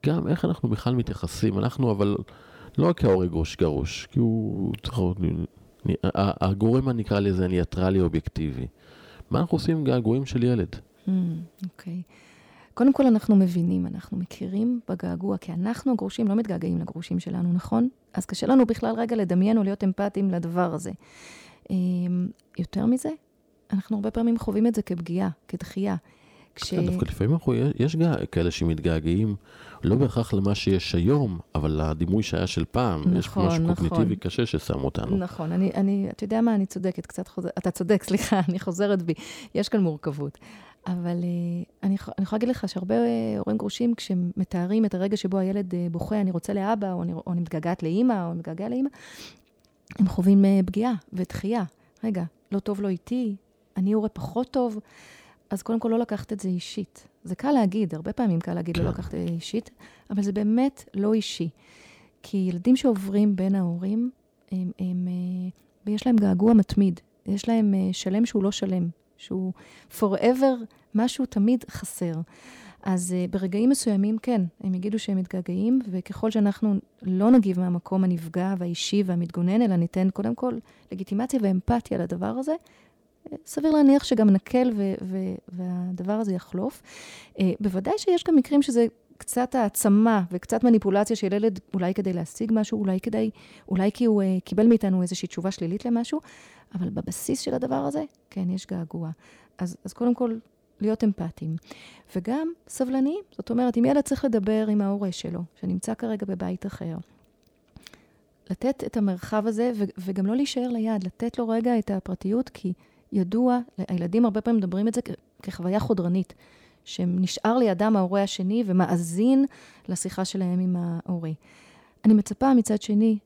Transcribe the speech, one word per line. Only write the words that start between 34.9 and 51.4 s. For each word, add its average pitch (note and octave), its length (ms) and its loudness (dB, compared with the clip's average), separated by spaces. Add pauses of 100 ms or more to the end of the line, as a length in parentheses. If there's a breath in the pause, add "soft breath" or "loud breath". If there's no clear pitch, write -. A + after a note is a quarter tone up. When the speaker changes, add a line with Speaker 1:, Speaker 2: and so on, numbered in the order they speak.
Speaker 2:
נכון, F3 360 -6
אני, F#3 220 0
אני, G3 360 0
אתה - 140 -10
יודע A3 160 -2
מה, A3+ 140 2
אני G3 120 0
צודקת, F#3 400 -6
קצת - 220 -12
חוזר-, - 200 -8 (100)
אתה F#3 120 -2
צודק, F#3 340 0
<laughs> - 40 -12
סליחה, G3 400 2
אני F3 100 -2
חוזרת F#3+ 440 0
בי, E3 120 -2 (400 loud breath)
יש G3+ 140 -2
כאן A3 140 2
מורכבות. D3 560 -4 (480 loud breath)
אבל, F3 380 -4
אה, F3 380 -4 (200)
אני G3 120 2
יכ-, - 140 -6 (100)
אני G3 40 0
יכולה G#3+ 160 -2
להגיד A#3 100 2
לך A#3+ 200 -2
שהרבה, F#3 260 -2
אה, A3+ 440 2
הורים G#3 200 -2
גרושים, A#3 360 0
כשהם F3+ 420 -2
מתארים F#3+ 480 0
את G3+ 100 -2
הרגע G3 220 0
שבו G3 220 -2
הילד, F#3+ 360 -2
אה, F3 160 -2
בוכה, F3 300 -2
"אני F#3+ 100 0
רוצה E3+ 220 -4
לאבא", G3+ 400 -2
או F3+ 100 -4
"אני, F3 100 -4
או E3 100 -8 (100)
אני F3 80 -2
מתגעגעת E3+ 420 -4
לאמא", G3 420 0
או E3+ 60 -4
"אני E3+ 80 -6
מתגעגע E3 300 -8
לאמא", C4 200 -2 (1120 loud breath)
הם G3 100 4
חווים, G3 360 6
אה, G3 220 6
פגיעה G#3+ 260 -2 (200)
ודחייה. F#3+ 520 -4 (400 soft breath)